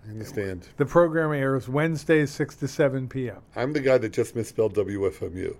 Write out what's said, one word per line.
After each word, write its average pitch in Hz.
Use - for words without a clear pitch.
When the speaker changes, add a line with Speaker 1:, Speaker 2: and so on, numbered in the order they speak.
Speaker 1:
I -
understand. 98
Speaker 2:
The 143
program 160
airs 135
Wednesdays, 151
six -
to 143
seven 135
P 127
M. 98
Speaker 1:
I'm 123
the 147
guy 131
that 107
just -
misspelled 110
W 98
F -
M 90
U. 85